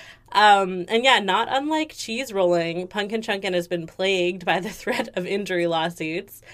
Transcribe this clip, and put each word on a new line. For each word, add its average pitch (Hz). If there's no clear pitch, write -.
Um, 196
and 226
yeah, 254
not 196
unlike 311
cheese 233
rolling, 175
Punkin' 208
Chunkin' 196
has 175
been 170
plagued 185
by 175
the 202
<laughs> -
threat 233
of 180
injury 190
lawsuits, 165